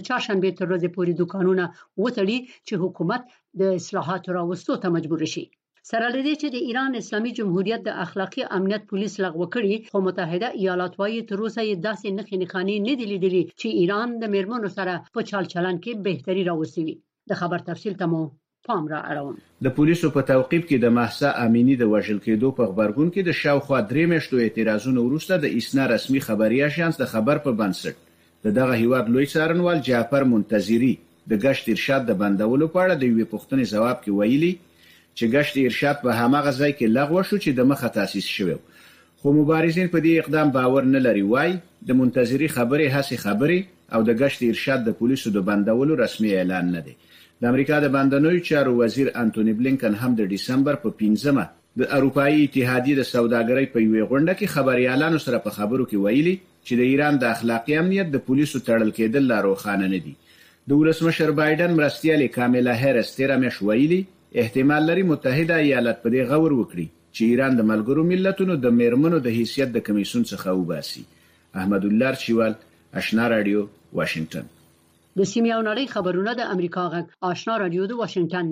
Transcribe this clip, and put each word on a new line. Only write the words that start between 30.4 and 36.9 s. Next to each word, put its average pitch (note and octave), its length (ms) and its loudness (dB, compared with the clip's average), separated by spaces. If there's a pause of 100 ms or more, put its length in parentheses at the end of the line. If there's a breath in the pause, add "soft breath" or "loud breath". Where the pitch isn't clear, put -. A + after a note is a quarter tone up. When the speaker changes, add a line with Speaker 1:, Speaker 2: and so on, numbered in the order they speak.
Speaker 2:
د - 20 -4 (120)
ګشت C3+ 200 0 (100)
ارشاد C3+ 360 -2
د F#2 120 0
بندولو G#2+ 520 2
په F3+ 100 0
اړه F#3 120 2
د C3+ 140 -2
یوې A2+ 220 2
پوښتنې B2+ 400 -2
ځواب A#2 300 0
کې G#2 160 -4
ویلي C#3 340 4 (640 soft breath)
چې A#2 80 -2 (100)
ګشت C#3+ 280 0
ارشاد C#3 420 0
په B2 140 0
هماغه C#3 420 2
ځای D3 140 2
کې A2+ 220 0